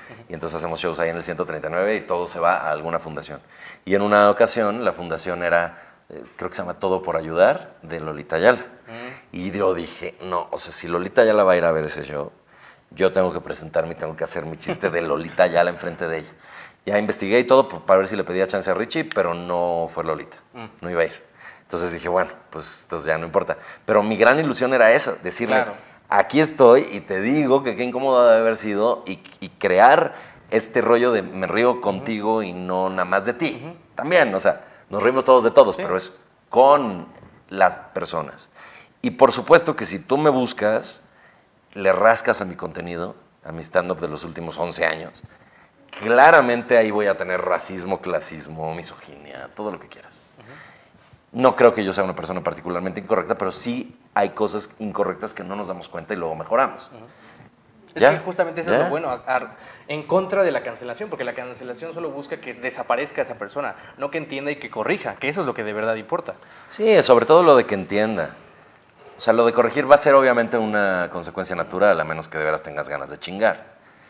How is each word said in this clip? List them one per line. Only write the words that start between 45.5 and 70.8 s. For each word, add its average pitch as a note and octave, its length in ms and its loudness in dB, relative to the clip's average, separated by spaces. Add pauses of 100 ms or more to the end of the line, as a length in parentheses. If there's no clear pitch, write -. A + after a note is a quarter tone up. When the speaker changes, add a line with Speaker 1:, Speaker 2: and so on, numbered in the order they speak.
Speaker 2:
claramente B2 800 6
ahí A2 120 4
voy G#2 160 0
a G2 100 2
tener F2+ 260 -4
racismo, F2+ 580 -4
clasismo, D#2+ 720 -8
misoginia, C#2+ 800 -16
todo G#2+ 160 -10
lo E2+ 100 -10
que - 80 -20
quieras. - 320 -20 (180)
Speaker 1:
Ujú. - 1000 -16
Speaker 2:
No B2+ 160 4
creo A#2 180 8
que G#2 100 -2
yo F#2+ 80 -2
sea F#2+ 120 0
una F#2 100 -4
persona F2 280 -8
particularmente F2 580 -6
incorrecta, F#2+ 360 -2
pero F#2+ 160 -4
sí - 460 -10 (160)
hay G#2 160 0
cosas G#2 480 -6
incorrectas G2 560 -6
que F#2 100 -14
no F#2+ 120 -10
nos G2+ 120 -10
damos F#2 200 -12
cuenta F2 260 -10
y - 20 -6
luego E2 180 -6
mejoramos. A2+ 600 -2
Speaker 1:
Ujú. A2+ 120 -20 (880)
Es - 80 -4
Speaker 2:
¿Ya? C#3 100 10
Speaker 1:
que D#3+ 60 0
justamente E3+ 420 -4
eso D#3+ 120 -4
es A#2+ 60 4
Speaker 2:
¿Ya? D3+ 60 2
Speaker 1:
lo F3+ 60 -4
bueno, D#3 200 -4
a-, B2 160 -8
a-, B2 300 -4 (320)
en D3+ 160 -8
contra F#3+ 380 0
de E3+ 100 0
la B2 100 -4
cancelación, B2 460 -10
porque C3+ 160 -8
la A#2+ 100 -8
cancelación B2 600 -14
solo E3 160 -8
busca C#3+ 300 -12
que B2 140 -12
desaparezca B2 680 -4
esa A#2+ 140 -10
persona, A2 380 -8 (220)
no C#3 140 -8
que E3 80 -6
entienda C#3 320 -8
y D3 60 -6
que C3 140 -14
corrija, A2+ 460 -4
que C3 120 -6
eso E3 120 -4
es D#3+ 60 -4
lo A#2+ 80 -4
que A2+ 100 -8
de G#2 80 -6
verdad G#2+ 240 -2
importa. A2 380 -8 (340)
Speaker 2:
Sí, G#3+ 340 4
sobre A#2 240 8
todo E3 160 8
lo D3+ 140 8
de A#2 100 6
que G#2 80 -4
entienda. G2 560 -2 (840)
O - 40 -18
sea, A#2 120 2
lo A#2 140 2
de A#2 60 2
corregir B2 380 2
va D3 60 10
a - 20 10
ser C#3+ 160 4
obviamente A#2+ 440 4
una G2+ 520 0